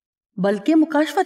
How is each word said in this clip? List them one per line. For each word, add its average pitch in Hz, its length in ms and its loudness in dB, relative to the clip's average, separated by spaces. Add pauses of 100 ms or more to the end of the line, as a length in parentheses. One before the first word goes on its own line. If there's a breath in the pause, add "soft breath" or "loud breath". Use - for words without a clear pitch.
(380)
بلکہ 202 380 0
مکاشفہ 311 500 0